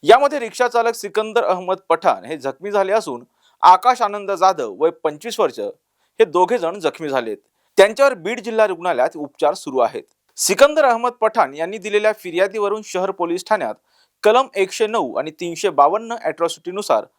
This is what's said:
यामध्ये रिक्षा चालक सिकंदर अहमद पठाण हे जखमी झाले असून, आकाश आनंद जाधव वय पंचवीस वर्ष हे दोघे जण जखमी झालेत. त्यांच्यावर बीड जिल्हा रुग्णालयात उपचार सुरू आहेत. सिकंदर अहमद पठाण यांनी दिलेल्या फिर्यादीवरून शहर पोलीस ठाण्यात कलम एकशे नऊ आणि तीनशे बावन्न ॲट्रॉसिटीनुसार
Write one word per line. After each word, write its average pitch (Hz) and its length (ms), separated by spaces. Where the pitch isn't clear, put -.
यामध्ये 277 360
रिक्षा 240 280
चालक 233 280
सिकंदर 214 480
अहमद 180 340
पठाण 151 360
हे 151 120
जखमी 139 340
झाले 196 220
असून, 143 300
आकाश 240 400
आनंद 202 300
जाधव 165 480
वय 160 100
पंचवीस 160 360
वर्ष 147 200
हे - 640
दोघे 180 320
जण 175 220
जखमी 156 300
झालेत. 117 280
त्यांच्यावर 220 360
बीड 208 260
जिल्हा 220 280
रुग्णालयात 175 480
उपचार 143 380
सुरू 131 260
आहेत. 113 240
सिकंदर 294 480
अहमद 240 260
पठाण 220 420
यांनी 170 240
दिलेल्या 208 360
फिर्यादीवरून 202 720
शहर 190 260
पोलीस 175 380
ठाण्यात 160 260
कलम 247 320
एकशे 196 320
नऊ 202 260
आणि 147 180
तीनशे 170 380
बावन्न 180 520
ॲट्रॉसिटीनुसार 160 840